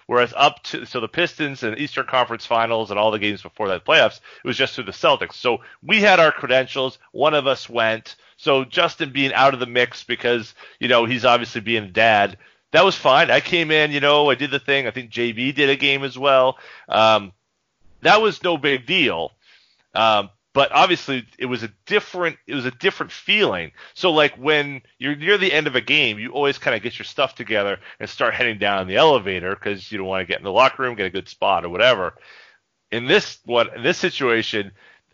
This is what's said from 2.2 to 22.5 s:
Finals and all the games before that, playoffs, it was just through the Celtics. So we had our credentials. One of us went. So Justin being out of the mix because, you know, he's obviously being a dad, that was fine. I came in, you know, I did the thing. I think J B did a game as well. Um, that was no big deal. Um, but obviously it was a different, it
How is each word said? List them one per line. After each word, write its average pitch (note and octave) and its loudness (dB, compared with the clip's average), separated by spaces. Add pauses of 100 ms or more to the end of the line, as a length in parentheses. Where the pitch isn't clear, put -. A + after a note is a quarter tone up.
Finals A2+ -2
and G#2 -4
all A2 2
the G#2+ -2
games G2+ -4
before - -10
that, F#2 -4
playoffs, C#3 2 (220)
it - -8
was B2 -4
just C3+ -2
through A#2+ -10
the G2 -12
Celtics. C#3 -2
So A#2+ -2 (220)
we G3+ 0
had G3 4
our D#3 6
credentials. C3 -2 (140)
One D3+ 0
of C#3+ 0
us C3+ -2
went. A2+ -2 (220)
So C3+ 0
Justin D#3+ -4
being C3+ -2
out C3+ 4
of B2+ -8
the B2 -2
mix A#2+ -2
because, A#2+ -2 (260)
you B2 -6
know, A#2+ 4
he's A#2+ -2
obviously A#2+ 2
being A2 -2
a F#2+ -14
dad, G#2 2 (340)
that E3+ 4
was F#3+ 2
fine. C#3 4
I C3+ 4
came E3 -2
in, D3+ 2
you C#3+ -2
know, D3 4
I C3 4
did C3+ -6
the C#3 -2
thing. C#3 -2
I A2 -6
think A#2+ -12
J A#2 -4
B B2+ -4
did C#3 0
a C#3 4
game C#3 -2
as B2+ -10
well. C3 2 (300)
Um, G#2+ 2 (680)
that G3+ 4
was G#3 -2
no F3 0
big C3 -2
deal. A#2 -2 (600)
Um, G#2 2 (220)
but - 2
obviously C#3+ 0 (120)
it - -8
was B2 -6
a A2+ -12 (140)
different, F3+ -4 (100)
it C3+ -8